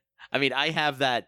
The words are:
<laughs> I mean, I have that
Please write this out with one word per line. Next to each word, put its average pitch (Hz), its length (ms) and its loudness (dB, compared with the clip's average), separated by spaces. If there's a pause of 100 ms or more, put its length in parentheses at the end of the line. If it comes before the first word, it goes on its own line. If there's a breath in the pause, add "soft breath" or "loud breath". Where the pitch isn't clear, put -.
<laughs> - 240 -20
I 127 80 0
mean, 135 140 2
I 143 180 0
have 151 260 0
that 127 300 0